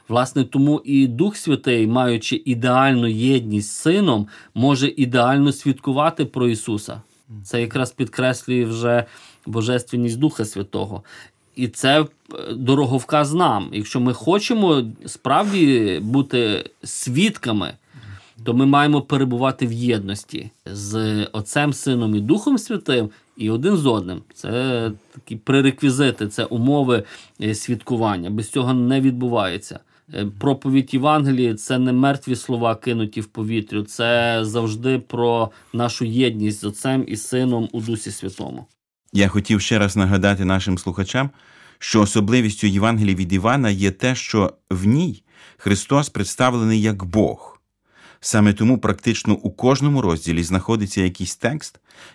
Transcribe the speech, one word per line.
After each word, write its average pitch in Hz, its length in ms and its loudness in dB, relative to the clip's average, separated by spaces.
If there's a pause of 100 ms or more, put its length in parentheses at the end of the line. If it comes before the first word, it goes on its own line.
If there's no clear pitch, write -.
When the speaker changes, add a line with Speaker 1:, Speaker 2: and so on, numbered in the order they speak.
Speaker 1:
Власне, 123 360 0
тому 147 400 2
і 139 220 4
Дух 160 300 -2
Святий, 123 500 0
маючи 120 580 0
ідеальну 127 640 2
єдність 113 640 0
з - 80 -10
Сином, 156 520 2 (260)
може 135 420 2
ідеально 131 560 2
свідкувати 143 720 -2
про 123 240 -2
Ісуса. 110 520 -6 (440)
Це 120 160 -4
якраз 120 320 -4
підкреслює 127 720 -2
вже 117 400 0 (420)
божественність 120 720 -2
Духа 143 260 0
Святого. 98 580 -8 (540)
І 127 120 -2
це, 156 320 2
е, 147 60 0 (480)
дороговказ 135 800 2
нам. 135 380 0
Якщо 107 280 -4
ми 123 120 2
хочемо 190 720 2 (220)
справді 139 960 2
бути 120 680 0 (140)
свідками, 127 880 -2 (720)
то 117 100 -2
ми 135 120 4
маємо 143 360 4
перебувати 131 640 0
в 117 60 -4
єдності 107 800 -4 (160)
з 104 680 -4
Отцем, 143 400 -2
Сином 120 420 0
і 104 60 2
Духом 208 380 2
Святим 127 520 -2 (260)
і 110 140 -4
один 151 260 0
з 147 100 0
одним. 92 360 0 (120)
Це 117 580 -4 (220)
такі - 220 -14
пререквізити, 131 920 2
це 110 160 -4
умови, 123 600 2 (380)
е, 107 120 -2
свідкування. 107 760 -4
Без 107 200 -6
цього 131 240 0
не 127 260 2
відбувається. 120 800 -2 (340)
Е, 104 120 -4 (120)
проповідь 135 560 0
Євангелії — 135 600 2
це 127 240 -4
не 127 140 2
мертві 131 440 0
слова, 117 380 -2
кинуті 113 460 -4
в 107 60 -10
повітрю, 107 560 -4
це 117 600 0
завжди 113 560 -2
про 117 520 -2 (220)
нашу 117 320 -2
єдність 110 560 0
з - 40 -12
Отцем 131 440 -2
і - 80 -8
Сином 123 560 -2
у 117 80 -6
Дусі 110 300 -6
Святому. 71 560 -12 (460)
Speaker 2:
Я 98 160 4
хотів 101 320 0
ще 113 180 0
раз 101 180 2
нагадати 98 480 2
нашим 95 340 0
слухачам, 101 520 -4 (480)
що - 220 2
особливістю 107 640 2
Євангелія 104 480 2
від 90 180 -2
Івана 113 380 2
є 98 200 2
те, 127 240 -2
що - 380 0 (180)
в 95 160 0
ній 139 360 2 (340)
Христос 135 520 0
представлений 110 760 0
як 104 220 -2
Бог. 92 460 0 (720)
Саме 104 320 4
тому 113 260 2
практично 107 560 0
у - 160 -4
кожному 135 520 2
розділі 82 400 0
знаходиться 98 580 -2
якийсь 92 360 -2
текст, - 440 -6 (340)